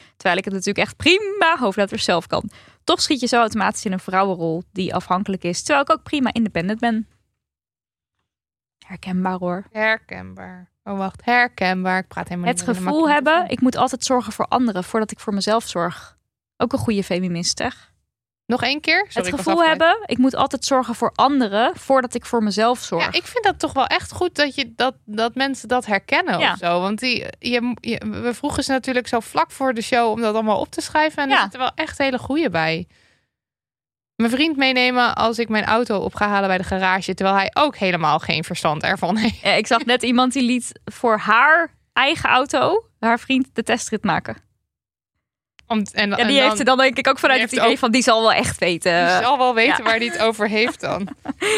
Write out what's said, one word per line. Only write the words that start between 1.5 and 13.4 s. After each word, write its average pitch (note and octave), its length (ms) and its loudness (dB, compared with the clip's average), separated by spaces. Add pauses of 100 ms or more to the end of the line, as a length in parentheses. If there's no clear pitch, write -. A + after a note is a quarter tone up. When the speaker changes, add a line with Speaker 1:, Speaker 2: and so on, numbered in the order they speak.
Speaker 1:
hoofdletters A3 460 -2
zelf F3 220 0
kan. - 240 -4 (340)
Toch E4 180 2
schiet C4+ 180 0
je B3 60 -2
zo A#3+ 140 2
automatisch G#3+ 440 0
in F#3+ 80 -2
een F#3 60 -4
vrouwenrol F3+ 640 -2 (100)
die F#3 220 -4
afhankelijk F#3 500 -2
is, F3 180 -4
terwijl C#4+ 220 2
ik - 80 -6
ook D#4 100 2
prima C4 300 -2
independent G#3 480 -2
ben. A3+ 280 0 (1800)
Herkenbaar, F#3 520 -4
hoor. F3+ 320 -4
Speaker 2:
Herkenbaar. F#3 1000 -6 (140)
Oh, - 140 -8
wacht. F#3+ 260 -8
Herkenbaar. F#3 720 2
Ik F#3 100 -6
praat F3 200 -8
helemaal F3+ 200 -4
Speaker 1:
Het B3+ 80 0
Speaker 2:
niet - 100 -6
meer A#3 100 0
in F#3 60 -6
de C#4 60 -4
Speaker 1:
gevoel D#4 180 2
Speaker 2:
microfoon. D4 280 4
Speaker 1:
hebben, F4 180 0